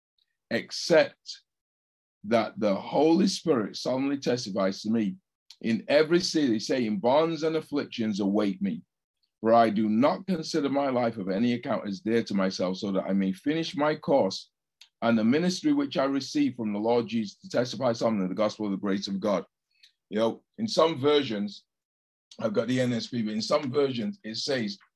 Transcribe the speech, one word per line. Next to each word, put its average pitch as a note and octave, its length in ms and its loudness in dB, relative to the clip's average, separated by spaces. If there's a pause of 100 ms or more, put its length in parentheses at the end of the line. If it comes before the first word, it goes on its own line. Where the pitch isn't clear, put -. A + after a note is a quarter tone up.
(500)
except - 920 0 (840)
that A2 340 0
the G2+ 140 2
Holy E3 540 4
Spirit C#3 500 -2
solemnly C#3 400 -2
testifies G#2 640 -2
to G#2+ 80 -4
me A2 260 0 (460)
in A2 260 -2
every D3+ 320 4
city, C#3+ 400 0
saying, A2 380 -2
'Bonds D3+ 460 2
and D#3+ 120 0
afflictions A2+ 640 -4
await G2+ 420 0
me. F#2+ 200 -4 (600)
For A2+ 120 2
I A#2 160 6
do G#2+ 180 0
not C#3 400 2
consider D#3+ 400 -2
my C#3 220 0
life A#2+ 280 0
of F#2+ 120 -4
any A#2 240 2
account A#2+ 340 -4
as G2 140 -8
dear A2+ 220 0
to - 100 -6
myself, F#2+ 420 0
so G2+ 160 -4
that F2+ 140 0
I F#2+ 80 -2
may F#2+ 180 2
finish D#3 420 -2
my D3+ 220 0
course B2+ 540 0 (520)
and A#2 160 4
the G#2+ 60 2
ministry D#3 480 2
which C#3+ 240 0
I C#3+ 80 2
received C#3 540 -2
from G#2+ 160 -4
the G2+ 60 -2
Lord A#2 280 2
Jesus A2 280 -4
to - 140 -20
testify B2 440 -2
solemnly A2+ 340 0
the F#2 80 -6
gospel G#2+ 300 -2
of G2 80 -2
the F#2+ 40 -2
grace G2 300 -2
of G2 140 -6
God.'" G2 240 0 (640)
You G#2+ 100 -2
know, A2+ 240 0 (140)
in A2 100 -2
some D#3+ 320 2
versions, B2 640 0 (720)
I've A2+ 160 -4
got A2+ 140 0
the B2+ 140 0
N B2 100 0
S A2+ 160 -4
B, A#2+ 140 -4
but G#2+ 120 -2
in A2 80 -4
some D3 300 -2
versions A#2+ 540 -2
it A2 100 -10
says, A2+ 420 -4 (180)